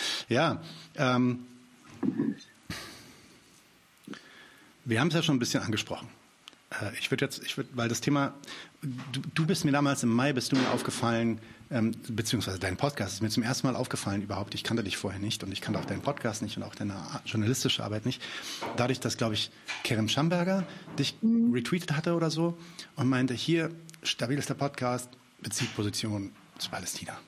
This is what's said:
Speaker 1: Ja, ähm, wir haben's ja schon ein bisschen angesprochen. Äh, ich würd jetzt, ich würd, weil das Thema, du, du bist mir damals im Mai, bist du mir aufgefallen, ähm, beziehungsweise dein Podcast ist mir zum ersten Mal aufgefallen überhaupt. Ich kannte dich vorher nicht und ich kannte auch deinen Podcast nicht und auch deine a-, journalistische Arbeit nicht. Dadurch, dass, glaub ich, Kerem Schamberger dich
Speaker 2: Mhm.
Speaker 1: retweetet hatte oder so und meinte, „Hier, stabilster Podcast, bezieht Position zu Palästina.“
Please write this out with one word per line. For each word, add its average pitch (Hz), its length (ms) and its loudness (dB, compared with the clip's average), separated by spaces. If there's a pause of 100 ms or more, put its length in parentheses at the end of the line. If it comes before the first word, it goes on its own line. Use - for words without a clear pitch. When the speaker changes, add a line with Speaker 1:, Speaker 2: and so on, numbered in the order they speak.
(280)
Speaker 1:
Ja, 131 320 4 (360)
ähm, 123 500 4 (3500)
wir 117 160 4
haben's 151 140 4
ja 165 80 4
schon 147 140 4
ein 117 40 2
bisschen 120 220 2
angesprochen. 104 460 -2 (600)
Äh, 101 280 -6
ich - 140 -4
würd 127 80 0
jetzt, - 240 -2
ich - 120 -6
würd, 131 180 -6
weil 117 140 0
das 117 120 0
Thema, 143 340 2 (480)
du, 131 380 -6 (140)
du 156 120 4
bist 170 180 2
mir 147 80 6
damals 139 300 4
im 120 80 4
Mai, 127 220 4
bist - 180 0
du 139 60 4
mir 127 140 4
aufgefallen, 117 680 2 (280)
ähm, 113 240 2 (160)
beziehungsweise 104 520 0
dein 92 160 0
Podcast 107 380 -2
ist 98 80 -2
mir 110 60 2
zum 117 140 2
ersten 127 240 0
Mal 127 80 2
aufgefallen 101 480 -2
überhaupt. 101 320 -4
Ich - 80 -6
kannte 113 220 0
dich 95 120 -4
vorher 98 220 -4
nicht 101 240 -2
und 98 80 -6
ich 95 100 -6
kannte 101 200 -2
auch - 40 -6
deinen 95 160 -4
Podcast 117 420 -2
nicht 104 140 -4
und 101 60 -6
auch 98 140 -10
deine 101 180 -4
a-, 123 320 -8
journalistische 113 560 0
Arbeit 107 240 -4
nicht. - 160 -2 (540)
Dadurch, 127 240 2
dass, 117 160 -2
glaub 113 160 2
ich, - 180 -2 (320)
Kerem 107 260 2
Schamberger 175 560 2 (320)
dich 135 260 0
Speaker 2:
Mhm. 233 300 6
Speaker 1:
retweetet 143 440 2
hatte 170 180 2
oder 165 160 4
so 170 260 2 (380)
und 127 140 2
meinte, 127 260 4
„Hier, 160 360 2 (340)
stabilster 139 500 0
Podcast, 127 540 0 (340)
bezieht - 320 -2
Position 104 560 -2 (280)
zu - 120 -6
Palästina.“ - 580 -8